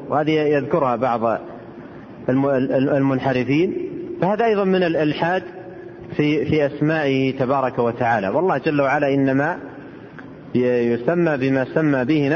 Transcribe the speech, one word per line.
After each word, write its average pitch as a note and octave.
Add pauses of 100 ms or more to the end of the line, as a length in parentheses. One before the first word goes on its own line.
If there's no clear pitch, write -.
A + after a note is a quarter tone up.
وهذه D3
يذكرها D3
بعض A#2 (920)
الم-، C3+
ال-، C3+
المنحرفين، C3+ (320)
فهذا G3+
أيضًا G#3
من F#3
الإلحاد E3 (720)
في، D3
في D3+
أسمائه C#3
تبارك C3
وتعالى. A#2
والله D#3
جل D3
وعلا C#3
إنما C#3 (1000)
ي-، A#2+ (340)
يسمى D#3+
بما C3+
سمى C#3+
به C#3+